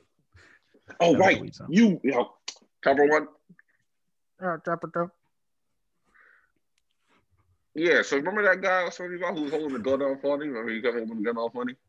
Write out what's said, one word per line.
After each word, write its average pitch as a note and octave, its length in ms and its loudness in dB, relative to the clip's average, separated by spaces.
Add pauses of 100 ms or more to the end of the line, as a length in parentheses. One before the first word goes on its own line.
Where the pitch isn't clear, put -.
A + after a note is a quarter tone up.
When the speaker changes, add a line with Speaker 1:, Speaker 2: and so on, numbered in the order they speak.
(1000)
Speaker 1:
Oh, E3+ 120 4
Speaker 2:
Another C3+ 80 4
Speaker 1:
right. - 220 4
Speaker 2:
weasel. - 280 -16
Speaker 1:
You, F#3+ 340 4
you C3+ 80 0
know, A#2+ 220 -2 (500)
Chopper C#3 220 4
one. D3+ 220 2 (1160)
Speaker 2:
Uh, E3+ 220 -2
Chopper E3+ 280 -6
two. F3 180 -4 (2750)
Speaker 1:
Yeah, D#3 260 4
so C#3 160 -2
remember F#3+ 260 -2
that F#3 180 2
guy F#3 200 0
I - 40 0
was F3 120 -8
telling F3+ 160 -10
you F3 60 -10
about F3 180 -4
who D3+ 60 -4
was C#3+ 80 -6
holding D3+ 220 -4
the B2 60 -6
gun C3 220 0
all C3+ 200 -2
funny? C#3+ 280 -2
Remember A#2 220 -6
he A2 100 -6
kept A#2+ 160 -2
holding A2+ 200 -8
the G#2+ 60 -4
gun A#2 140 -4
all A#2 120 -4
funny? B2 260 -8 (140)